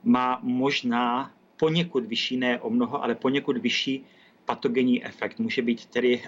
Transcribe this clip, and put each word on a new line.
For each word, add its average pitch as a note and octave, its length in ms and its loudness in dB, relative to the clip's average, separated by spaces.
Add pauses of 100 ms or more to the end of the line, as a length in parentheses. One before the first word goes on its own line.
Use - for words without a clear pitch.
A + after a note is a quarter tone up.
má B2+ 400 4
možná B2 880 0 (240)
poněkud D#3+ 480 0
vyšší, A#2 320 -4
ne B2 220 0
o B2 100 -6
mnoho, B2 340 0
ale - 120 0
poněkud C3+ 420 0
vyšší B2 480 -2 (400)
patogenní B2 600 0
efekt. - 340 -6
Může A2+ 220 -2
být A#2 240 -2
tedy, B2 420 2